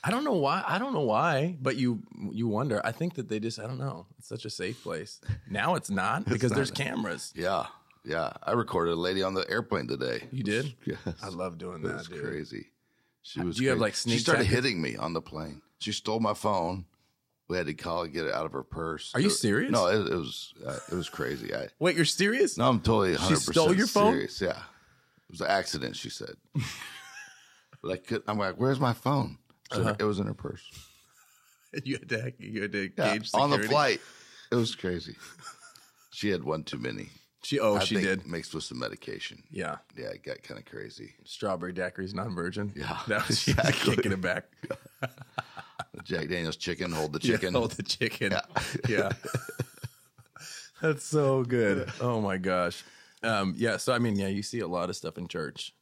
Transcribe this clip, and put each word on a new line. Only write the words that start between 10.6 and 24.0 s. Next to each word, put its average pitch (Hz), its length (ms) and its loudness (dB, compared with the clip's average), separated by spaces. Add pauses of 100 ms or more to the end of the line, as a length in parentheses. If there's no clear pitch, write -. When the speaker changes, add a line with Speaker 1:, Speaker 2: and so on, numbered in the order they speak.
Speaker 2:
Yes. 95 120 -4 (240)
Speaker 1:
I 98 80 -10
love 87 280 -6
doing 87 260 -10
Speaker 2:
It - 40 -2
Speaker 1:
that, 76 100 -4
Speaker 2:
was 82 100 -12
Speaker 1:
dude. 82 160 -10
Speaker 2:
crazy. - 480 -8 (500)
She - 200 -8
Speaker 1:
Uh, 87 40 -2
Speaker 2:
was 85 120 -2
Speaker 1:
do 123 60 0
you 135 60 4
have, 127 80 4
Speaker 2:
crazy. 113 40 2
Speaker 1:
like, 104 120 2
Speaker 2:
She - 60 -2
Speaker 1:
sneak 117 220 2
Speaker 2:
started 139 240 4
Speaker 1:
tactics? 117 200 4
Speaker 2:
hitting 98 160 0
me 62 160 -2
on 78 160 -2
the 80 80 -2
plane. 76 400 -10 (180)
She 107 120 -6
stole 110 280 -2
my 104 140 4
phone. 92 520 0 (600)
We 90 100 0
had 85 100 0
to 78 60 -4
call 85 300 -2
and 76 100 -6
get 82 120 -2
it - 80 0
out 80 120 0
of 76 80 -6
her 67 100 -4
purse. 82 500 -6
Speaker 1:
Are 123 60 2
you 143 80 4
Speaker 2:
It, - 40 4
Speaker 1:
serious? 127 400 2
Speaker 2:
no, 101 160 4
it, 101 200 4
it - 80 2
was, - 380 -6 (120)
uh, 69 140 -6 (120)
it 87 40 -2
was 87 140 -2
crazy. 64 440 -4
I, - 140 -4 (120)
Speaker 1:
Wait, 165 160 4
you're 165 100 4
serious? 208 520 2
Speaker 2:
no, 127 120 6
I'm 117 100 6
totally 101 360 6
Speaker 1:
She 69 60 2
Speaker 2:
hundred 95 140 4
percent - 180 0
Speaker 1:
stole 165 220 6
your 214 120 6
phone? 208 260 6